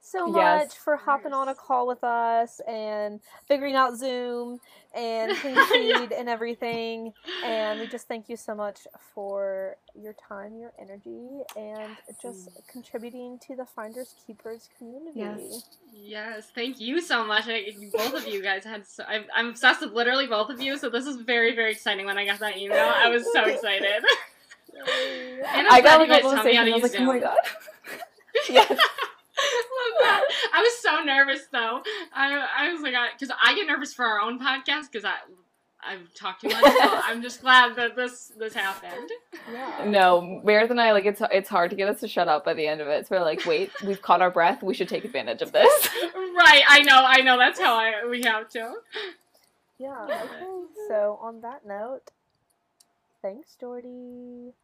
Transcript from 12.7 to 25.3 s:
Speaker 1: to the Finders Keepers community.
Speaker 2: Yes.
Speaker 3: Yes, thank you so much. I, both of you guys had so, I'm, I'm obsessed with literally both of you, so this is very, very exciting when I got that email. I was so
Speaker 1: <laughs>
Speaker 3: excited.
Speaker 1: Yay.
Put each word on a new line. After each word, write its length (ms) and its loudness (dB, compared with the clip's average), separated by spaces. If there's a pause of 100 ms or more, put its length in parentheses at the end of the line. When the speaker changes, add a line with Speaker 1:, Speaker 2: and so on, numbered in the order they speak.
Speaker 1:
to 80 -16
the 100 -14
Finders 500 -16 (120)
Keepers 420 -18 (100)
community. 420 -18
Speaker 2:
Yes. 460 -14 (260)
Speaker 3:
Yes, 600 -16
thank 280 -8
you 200 -4
so 240 -2
much. 220 0
I, 260 -8 (200)
both 220 -4
of 120 -8
you 160 -8
guys 220 -4
had 220 -14
so, 200 -16
I'm, 180 -6 (100)
I'm 160 -2
obsessed 320 2
with 100 -10
literally 340 0
both 240 -2
of 100 -12
you, 180 -4
so 120 -6
this 160 -4
is 100 -8
very, 380 0
very 180 -2
exciting 340 -6
when 120 -4
I 80 -4
got 140 -4
that 160 -4
email. 360 2
I 160 4
was 240 0
so 120 2
Speaker 1:
<laughs> 20 2
Speaker 3:
excited. 560 -2 (720)
Speaker 1:
Yay. 720 -8